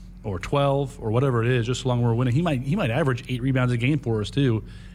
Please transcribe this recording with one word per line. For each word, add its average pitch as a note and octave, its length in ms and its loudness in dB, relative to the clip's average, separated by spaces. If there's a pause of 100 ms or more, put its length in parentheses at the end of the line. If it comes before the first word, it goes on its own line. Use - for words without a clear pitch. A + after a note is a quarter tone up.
(240)
or F#2+ 160 -4
twelve C#3 600 0
or A2 120 -2
whatever A#2+ 320 2
it A#2+ 40 2
is, B2 160 2
just B2 180 -2
so C3 60 -2
long A#2+ 140 2
we're A#2+ 100 2
winning. A#2+ 220 2
He D#3+ 80 2
might, D3+ 180 0
he C3+ 140 -2
might F3 160 0
average C3 380 0
eight B2 120 -4
rebounds B2+ 320 2
a B2 40 2
game C3 240 0
for A2 200 -2
us G2+ 100 -4
too. A#2+ 340 2 (300)